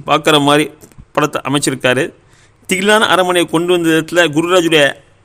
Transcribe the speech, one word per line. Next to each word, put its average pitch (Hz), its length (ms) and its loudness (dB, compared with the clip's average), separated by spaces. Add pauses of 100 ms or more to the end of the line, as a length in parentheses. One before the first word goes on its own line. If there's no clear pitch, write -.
பார்க்குற 151 360 0
மாதிரி 147 300 0 (400)
படத்தை 147 340 -4
அமைச்சிருக்காரு. 135 680 -2 (540)
திகிலான 202 320 2
அரண்மனையை 180 500 0
கொண்டு 175 220 -2
வந்த 170 180 0
விதத்துல 160 260 -2
குருராஜுடைய 165 800 2 (320)